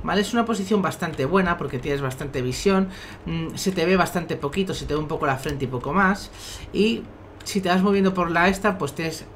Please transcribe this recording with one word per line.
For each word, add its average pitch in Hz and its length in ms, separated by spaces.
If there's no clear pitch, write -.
¿vale? 175 180
Es 202 120
una 233 120
posición 202 360
bastante 147 440
buena 175 320
porque 131 220
tienes 143 220
bastante 135 400
visión, 190 480
mm, 165 300
se 185 160
te 180 140
ve 185 100
bastante 170 400
poquito, 160 380
se 139 120
te 143 80
ve 151 60
un 151 80
poco 156 180
la 135 120
frente 135 280
y - 20
poco 127 260
más. 196 380
Y 220 320
si - 180
te 185 80
vas 185 120
moviendo 196 320
por 175 180
la 170 160
esta, 190 300
pues 143 160
tienes 160 320